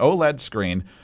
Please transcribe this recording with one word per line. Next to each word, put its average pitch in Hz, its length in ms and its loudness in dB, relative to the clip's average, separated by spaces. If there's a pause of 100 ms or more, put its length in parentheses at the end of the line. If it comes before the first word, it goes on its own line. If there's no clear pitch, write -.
oled 151 400 2
screen, 92 420 -4 (200)